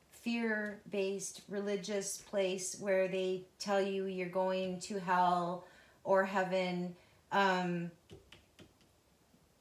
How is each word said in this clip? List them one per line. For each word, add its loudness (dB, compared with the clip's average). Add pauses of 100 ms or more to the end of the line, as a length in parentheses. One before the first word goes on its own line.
(100)
fear-based -4
religious -4
place -2
where 2
they -2 (160)
tell 2
you 0
you're -4
going 0
to -6
hell 2 (360)
or 4
heaven. 0 (340)
Um, 2 (1700)